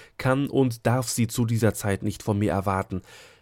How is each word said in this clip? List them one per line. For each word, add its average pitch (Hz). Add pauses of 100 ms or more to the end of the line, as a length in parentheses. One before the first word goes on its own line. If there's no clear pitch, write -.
(180)
kann 131
und 127
darf 120
sie 117
zu 120
dieser 110
Zeit 98
nicht 104
von 104
mir 101
erwarten, 95 (380)